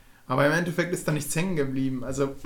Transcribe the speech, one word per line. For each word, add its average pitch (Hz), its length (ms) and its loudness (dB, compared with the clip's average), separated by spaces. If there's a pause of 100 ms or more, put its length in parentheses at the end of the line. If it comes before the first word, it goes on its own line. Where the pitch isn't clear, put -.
(280)
Aber 139 180 4
im 151 80 4
Endeffekt 175 400 0
ist 175 140 -4
da 165 40 2
nichts 147 240 -2
hängen 180 220 0
geblieben. 135 480 0
Also, 135 300 -2 (100)